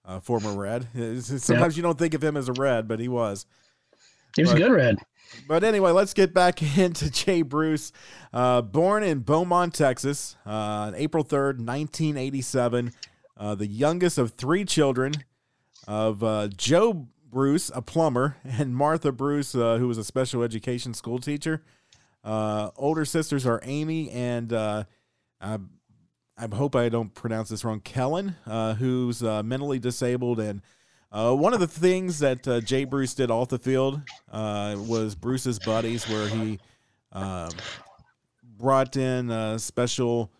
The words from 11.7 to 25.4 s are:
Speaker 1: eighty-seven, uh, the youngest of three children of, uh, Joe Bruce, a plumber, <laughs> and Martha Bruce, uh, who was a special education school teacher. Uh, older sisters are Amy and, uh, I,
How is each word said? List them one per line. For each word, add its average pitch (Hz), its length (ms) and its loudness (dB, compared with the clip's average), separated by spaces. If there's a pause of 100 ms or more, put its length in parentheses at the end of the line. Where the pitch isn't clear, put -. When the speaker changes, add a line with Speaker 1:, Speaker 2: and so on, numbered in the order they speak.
Speaker 1:
eighty-seven, 123 720 0 (460)
uh, 104 180 -4
the 104 120 -4
youngest 156 500 0
of 120 140 0
three 175 340 -2
children 139 480 2 (760)
of, 107 360 0
uh, 107 320 0
Joe 165 520 2 (240)
Bruce, 139 420 2
a 123 80 -6
plumber, 143 580 0
<laughs> - 40 -20
and 127 320 -2
Martha 147 360 2
Bruce, 139 440 -2
uh, 117 220 4
who 123 100 2
was 117 100 0
a 110 60 -6
special 123 400 -2
education 117 500 -4
school 120 260 -6
teacher. 147 440 -4 (600)
Uh, 107 520 -2
older 151 300 0
sisters 143 400 -2
are 117 180 2
Amy 156 460 -4
and, 120 420 -4
uh, 107 320 -2 (560)
I, 104 200 -8 (760)